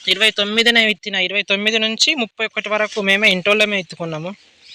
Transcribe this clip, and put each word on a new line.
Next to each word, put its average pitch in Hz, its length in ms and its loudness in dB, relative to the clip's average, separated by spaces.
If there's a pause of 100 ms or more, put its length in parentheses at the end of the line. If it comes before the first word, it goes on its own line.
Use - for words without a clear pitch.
ఇరవై 190 240 2
తొమ్మిదిన 226 480 2
విత్తిన. 214 360 -2
ఇరవై 185 260 -2
తొమ్మిది 208 380 0
నుంచి 220 360 0
ముప్పై 233 300 -4
ఒకటి 208 240 -8
వరకు 214 320 -2
మేమే 196 280 2
ఇంటోళ్ళమే 208 500 2
ఎత్తుకున్నాము. 165 560 -8 (400)